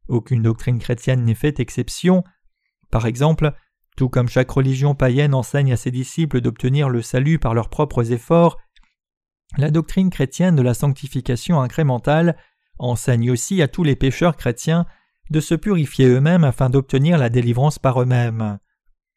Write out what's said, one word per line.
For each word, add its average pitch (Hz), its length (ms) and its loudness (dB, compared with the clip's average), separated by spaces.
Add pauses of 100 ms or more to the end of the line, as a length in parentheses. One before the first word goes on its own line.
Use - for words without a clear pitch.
Aucune 117 360 -2
doctrine 117 340 0
chrétienne 123 460 -2
n'est 113 100 2
faite 143 260 -2
exception. 175 640 0 (680)
Par 117 160 0
exemple, 143 460 0 (440)
tout 127 120 0
comme 123 200 0
chaque 127 220 0
religion 135 420 0
païenne 139 400 2
enseigne 135 400 0
à 117 40 2
ses - 120 -6
disciples 127 500 -2
d'obtenir 131 480 -2
le 117 140 -2
salut 139 380 0
par 113 160 0
leurs 117 140 -2
propres 123 420 -2
efforts, 165 460 2 (1000)
la 151 140 0
doctrine 175 400 0
chrétienne 170 440 0
de 135 60 4
la 123 140 2
sanctification 139 840 -2
incrémentale 147 800 0 (400)
enseigne 120 540 0
aussi 175 320 -2
à 139 40 0
tous - 160 -4
les 139 120 2
pécheurs 175 420 0
chrétiens 160 480 -2 (460)
de 151 80 0
se 165 160 -2
purifier 160 520 2
eux-mêmes 151 360 4
afin 131 260 2
d'obtenir 139 480 2
la 123 120 2
délivrance 123 500 0
par 127 220 0
eux-mêmes. 113 580 -2 (580)